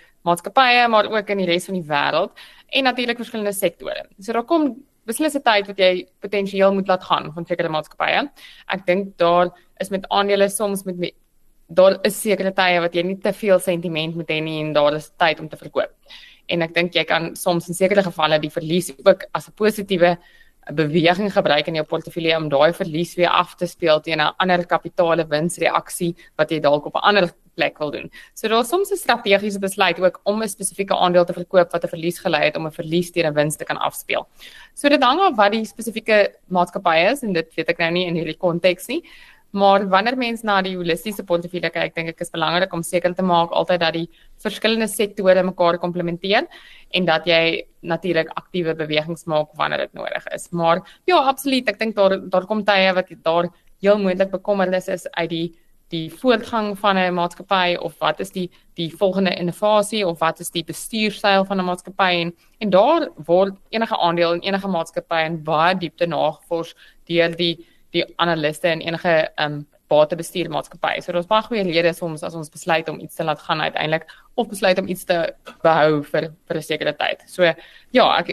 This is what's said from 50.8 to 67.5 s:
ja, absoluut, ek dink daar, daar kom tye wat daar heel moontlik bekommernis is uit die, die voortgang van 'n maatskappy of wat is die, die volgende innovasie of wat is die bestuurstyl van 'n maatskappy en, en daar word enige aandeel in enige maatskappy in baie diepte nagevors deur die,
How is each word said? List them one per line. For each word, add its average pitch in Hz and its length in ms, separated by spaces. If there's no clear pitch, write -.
ja, 359 100
absoluut, 262 540
ek 202 100
dink 220 160
daar, 190 340
daar 185 160
kom 214 180
tye 190 300
wat 185 140
daar 170 260
heel 202 160
moontlik 190 340
bekommernis 190 560
is 180 240
uit 165 180
die, 165 260
die 160 220
voortgang 220 640
van 196 200
'n 180 160
maatskappy 175 640
of - 200
wat 156 200
is 190 120
die, 180 200
die 165 220
volgende 190 380
innovasie 208 720
of 170 140
wat 165 200
is 175 120
die 165 120
bestuurstyl 202 840
van 196 140
'n 185 60
maatskappy 180 560
en, 170 120
en 214 100
daar 269 400
word 190 280
enige 226 280
aandeel 170 360
in 175 80
enige 196 260
maatskappy 165 580
in 160 180
baie 160 340
diepte 170 280
nagevors 156 680
deur 165 300
die, 170 300